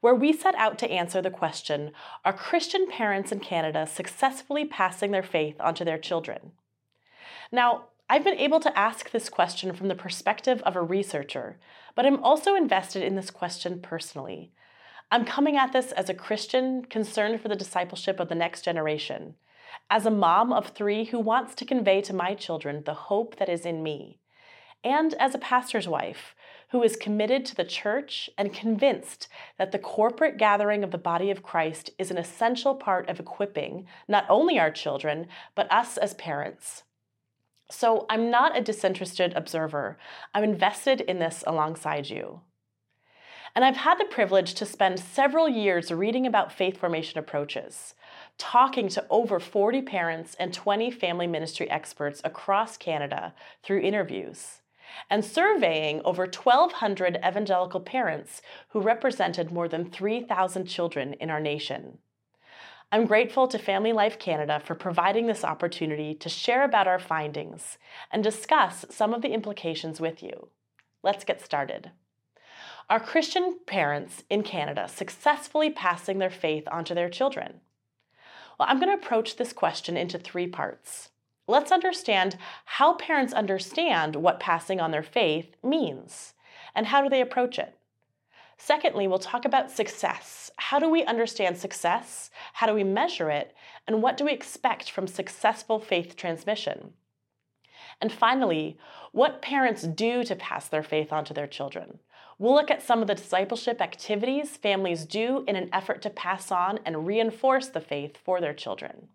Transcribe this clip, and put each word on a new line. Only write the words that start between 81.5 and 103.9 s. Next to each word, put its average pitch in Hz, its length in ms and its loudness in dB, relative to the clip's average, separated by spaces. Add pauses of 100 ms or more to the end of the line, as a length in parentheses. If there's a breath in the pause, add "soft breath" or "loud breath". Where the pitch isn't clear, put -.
understand 233 640 2 (260 loud breath)
how 311 300 4
parents 285 400 0
understand 190 800 0
what 170 240 2
passing 180 400 0
on 160 120 0
their 156 120 -2
faith 165 580 0
means, 233 720 -4 (400 loud breath)
and 220 140 -2
how 277 140 6
do 277 80 4
they 262 100 4
approach 247 400 0
it. - 180 -8 (800 soft breath)
Secondly, 294 480 0
we'll 185 140 2
talk 240 240 -6
about 262 260 2
success. - 840 -6
How - 240 0
do 320 100 4
we 330 140 6
understand 226 540 0
success? - 720 -4 (220 loud breath)
How - 140 2
do 214 60 4
we 208 120 2
measure 202 440 0
it? 147 240 -2 (320 loud breath)
And 220 160 2
what 269 140 2
do 285 80 -2
we 294 80 2
expect - 580 -4
from 190 180 -6
successful 208 720 -2
faith 175 340 -2
transmission? - 800 -6 (1080 loud breath)
And 214 140 -2
finally, 214 640 2 (340 loud breath)
what 262 300 4
parents 254 420 0
do 226 400 0
to 208 140 -4
pass - 320 -8
their 156 140 -2
faith 151 280 -2
on 151 140 -2
to 147 80 -12
their 147 140 -6
children. - 520 -10 (400 loud breath)
We'll 220 140 4
look 294 160 4
at 285 140 0
some 233 180 4
of 214 60 0
the 202 80 2
discipleship 196 640 -2
activities 240 760 -2